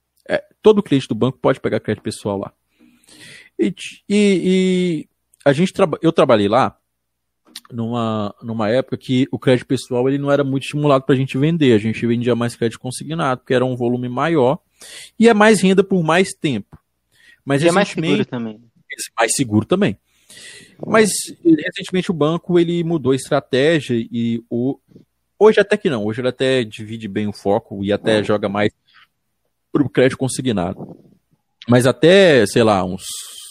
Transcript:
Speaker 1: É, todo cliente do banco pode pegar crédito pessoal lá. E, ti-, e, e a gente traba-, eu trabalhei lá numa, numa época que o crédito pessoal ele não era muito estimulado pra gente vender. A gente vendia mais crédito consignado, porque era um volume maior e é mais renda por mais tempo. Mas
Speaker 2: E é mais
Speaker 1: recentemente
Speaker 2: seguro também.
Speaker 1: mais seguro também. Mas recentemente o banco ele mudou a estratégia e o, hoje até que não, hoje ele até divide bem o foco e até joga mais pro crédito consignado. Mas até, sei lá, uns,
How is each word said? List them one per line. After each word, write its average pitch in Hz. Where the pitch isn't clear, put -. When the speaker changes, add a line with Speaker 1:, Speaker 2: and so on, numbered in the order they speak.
Speaker 1:
É, -
todo 208
cliente 135
do 127
banco 120
pode 135
pegar 107
crédito 107
pessoal 104
lá. -
E, 202
ti-, -
e, 202
e 185
a 143
gente 160
traba-, 180
eu 160
trabalhei 120
lá 117
numa, 113
numa 113
época 127
que 131
o 120
crédito 127
pessoal 127
ele 139
não 139
era 143
muito 135
estimulado 147
pra 143
gente 131
vender. 147
A 110
gente 110
vendia 117
mais 117
crédito 113
consignado, 139
porque -
era 127
um 127
volume 123
maior 139
e 220
é 233
mais 214
renda 190
por 190
mais 170
tempo. 120
Mas 139
Speaker 2:
E 165
é 170
mais 196
Speaker 1:
recentemente 156
Speaker 2:
seguro -
também. 113
Speaker 1:
mais 117
seguro 107
também. 180
Mas 220
recentemente 185
o 196
banco 165
ele 170
mudou 160
a 139
estratégia 135
e 117
o, 123
hoje 214
até 202
que 208
não, 113
hoje 110
ele 123
até 131
divide 110
bem 104
o 101
foco 101
e 101
até 107
joga 104
mais 104
pro 135
crédito 131
consignado. 110
Mas 120
até, 156
sei 120
lá, 101
uns, 92